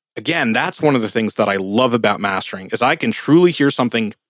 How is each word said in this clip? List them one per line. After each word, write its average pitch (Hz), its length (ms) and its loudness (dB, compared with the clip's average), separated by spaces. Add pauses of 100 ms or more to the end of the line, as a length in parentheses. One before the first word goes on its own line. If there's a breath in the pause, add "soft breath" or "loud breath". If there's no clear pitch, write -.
(180)
again, 127 340 -2
that's 143 300 -2
one 147 140 2
of 120 60 2
the 107 80 -4
things 107 260 -4
that 107 120 0
I 98 80 0
love 107 380 2
about 107 260 0
mastering 95 540 -6
is 113 80 -2
I 143 160 2
can 120 140 -2
truly 170 400 4
hear 143 180 2
something 117 440 -2 (160)